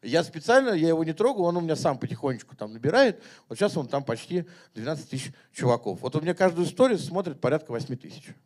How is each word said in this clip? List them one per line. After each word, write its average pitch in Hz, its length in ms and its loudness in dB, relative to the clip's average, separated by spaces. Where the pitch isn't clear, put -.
Я 156 220 0
специально, 240 460 4
я 165 200 2
его 160 140 2
не 160 100 -2
трогаю, 214 320 2
он 175 120 2
у 175 40 0
меня 160 140 0
сам 135 240 0
потихонечку 123 560 -6
там 107 160 -10
набирает. 170 500 2
Вот 117 80 -12
сейчас 190 180 0
он 143 120 -4
там 139 180 -4
почти 165 400 -4
двенадцать 139 360 -8
тысяч 131 240 -10
чуваков. 120 500 -2
Вот 123 140 -6
у 151 60 0
меня 170 120 -2
каждую 175 340 2
сторис 226 380 2
смотрит 180 360 -6
порядка 147 300 0
восьми 117 260 -6
тысяч. - 320 -18